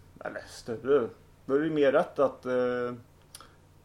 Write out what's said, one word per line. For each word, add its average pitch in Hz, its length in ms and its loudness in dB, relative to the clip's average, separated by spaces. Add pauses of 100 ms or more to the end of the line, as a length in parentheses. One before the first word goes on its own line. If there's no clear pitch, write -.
(240)
eller - 240 -10
större, 120 600 -2 (380)
då 131 80 0
är 143 60 2
det 160 100 -2
mer 143 220 4
rätt 165 260 2
att, 131 280 0
eh, 123 480 -2 (920)